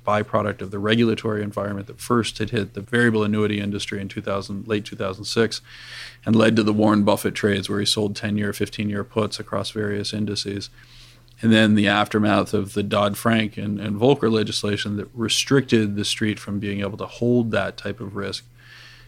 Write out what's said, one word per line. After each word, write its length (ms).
byproduct 560
of 80
the 100
regulatory 600
environment 460
that 120
first 380
had 140
hit 240
the 60
variable 420
annuity 360
industry 400
in 80
two 140
thousand, 460
late 180
two 100
thousand 300
six, 360
and 100
led 200
to 80
the 80
Warren 320
Buffett 300
trades 360
where 100
he 80
sold 280
ten-year, 380
fifteen-year 500
puts 360
across 320
various 420
indices. 560
And 100
then 220
the 140
aftermath 680
of 200
the 100
Dodd-Frank 720
and, 220
and 200
Volcker 320
legislation 680
that 140
restricted 840
the 100
street 320
from 220
being 220
able 180
to 80
hold 420
that 280
type 220
of 160
risk 300